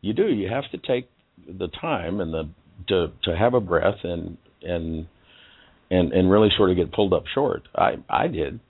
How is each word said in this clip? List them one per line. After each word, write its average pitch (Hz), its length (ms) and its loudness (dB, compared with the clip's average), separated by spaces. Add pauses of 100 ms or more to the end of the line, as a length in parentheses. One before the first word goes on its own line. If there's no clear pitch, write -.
you 101 120 -4
do, 190 160 2
you 104 200 0
have 123 240 -4
to - 60 -10
take 127 300 -4 (380)
the 92 220 -8 (120)
time 98 400 -4
and 80 120 -4
the, 80 160 -6 (400)
to, 87 240 0 (120)
to 85 120 -2
have 117 180 2
a 123 60 4
breath 87 420 0
and, 85 340 -8 (260)
and, 82 440 -6 (840)
and, 90 220 4
and 92 180 4
really 104 260 6
sort 95 140 4
of 92 60 2
get 85 160 0
pulled 101 200 2
up 82 120 0 (100)
short. 135 280 -2 (120)
I, - 220 2 (120)
I - 200 0
did. 156 420 -4